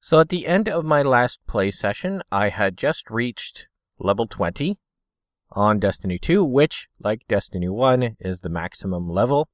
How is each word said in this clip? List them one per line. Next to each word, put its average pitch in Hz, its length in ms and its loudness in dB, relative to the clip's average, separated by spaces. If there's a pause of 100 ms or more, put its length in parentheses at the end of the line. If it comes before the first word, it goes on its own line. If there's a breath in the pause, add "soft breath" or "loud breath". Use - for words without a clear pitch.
So 160 140 6
at 160 80 4
the 180 180 -4
end 202 220 2
of 165 160 -2
my 151 160 4
last 123 460 2
play 101 220 0
session, 175 640 -4
I 101 160 0
had 98 300 -2
just - 320 -4
reached - 580 -6 (320)
level 101 260 0
twenty 110 540 -4 (720)
on 104 280 2
Destiny 95 380 -2
two, 180 280 2
which, 139 420 2 (100)
like 110 300 -4
Destiny 101 400 -2
one, 123 500 2
is 92 220 -6
the - 80 -8
maximum 87 640 -6
level. 123 440 2